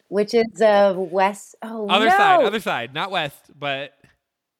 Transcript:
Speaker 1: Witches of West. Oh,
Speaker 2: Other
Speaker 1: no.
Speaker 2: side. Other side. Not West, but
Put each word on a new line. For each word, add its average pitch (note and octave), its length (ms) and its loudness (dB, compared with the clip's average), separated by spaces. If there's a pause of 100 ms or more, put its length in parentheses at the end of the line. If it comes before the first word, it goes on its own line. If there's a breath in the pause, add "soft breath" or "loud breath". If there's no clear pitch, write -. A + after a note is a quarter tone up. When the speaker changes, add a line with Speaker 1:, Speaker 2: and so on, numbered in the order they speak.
(100)
Speaker 1:
Witches G#3+ 520 -2
of G3+ 340 4
West. F#3+ 680 -4
Oh, A3+ 260 -10
Speaker 2:
Other G3 180 2
Speaker 1:
no. F4 100 4
Speaker 2:
side. F#4+ 280 4
Other G#3+ 160 -2
side. C3 340 -6
Not F3+ 160 -6
West, D#3+ 260 -4 (220)
but C#3 340 -8 (680)